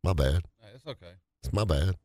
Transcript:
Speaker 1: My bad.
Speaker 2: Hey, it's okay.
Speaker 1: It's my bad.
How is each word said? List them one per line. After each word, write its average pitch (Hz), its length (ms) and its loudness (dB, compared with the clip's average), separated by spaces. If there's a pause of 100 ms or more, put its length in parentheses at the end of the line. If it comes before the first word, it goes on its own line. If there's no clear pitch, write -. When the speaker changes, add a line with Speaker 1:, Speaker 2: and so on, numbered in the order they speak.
Speaker 1:
My 95 100 0
bad. 76 300 2 (180)
Speaker 2:
Hey, 107 140 -20
it's 131 120 -20
okay. 92 260 -16 (300)
Speaker 1:
It's - 80 -8
my 107 140 0
bad. 82 240 2 (160)